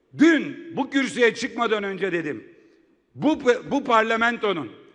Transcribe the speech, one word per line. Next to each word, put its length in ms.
Dün 580
bu 140
kürsüye 440
çıkmadan 500
önce 280
dedim, 320
bu, 260
bu 140
parlamentonun, 880